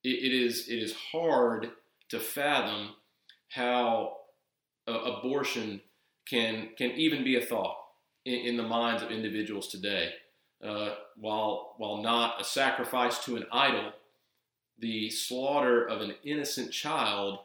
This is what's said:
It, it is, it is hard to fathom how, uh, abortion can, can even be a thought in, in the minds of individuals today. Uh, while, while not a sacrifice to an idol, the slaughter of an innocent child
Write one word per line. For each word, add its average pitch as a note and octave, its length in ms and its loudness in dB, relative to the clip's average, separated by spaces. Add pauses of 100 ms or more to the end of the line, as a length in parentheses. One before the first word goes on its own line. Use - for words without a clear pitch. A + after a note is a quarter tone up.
It, B2+ 60 0
it B2+ 240 2
is, A#2+ 340 2
it A#2 100 -2
is A2 160 -4 (180)
hard B2 580 4 (400)
to A2+ 100 -2
fathom A2 760 0 (520)
how, B2 720 2 (680)
uh, A#2 60 -4
abortion A#2 880 -2 (480)
can, A2+ 480 0
can B2 140 0
even D3 340 2
be B2+ 120 4
a A#2 40 4
thought G2 380 -2 (480)
in, B2 140 -2
in A#2+ 180 -2
the A2+ 40 0
minds A2+ 400 2
of A#2 80 -6
individuals G#2+ 580 -4
today. F#2 420 -2 (520)
Uh, G#2 280 -4 (260)
while, G#2+ 640 -2
while G#2+ 240 -4
not A#2 360 2
a - 60 -6
sacrifice B2 800 2
to A#2+ 100 -4
an G#2 160 -4
idol, A#2+ 420 2 (880)
the A2 300 -2
slaughter B2+ 760 4
of A2 200 -2
an G2+ 100 -4 (100)
innocent C#3+ 480 -2
child G2+ 760 -2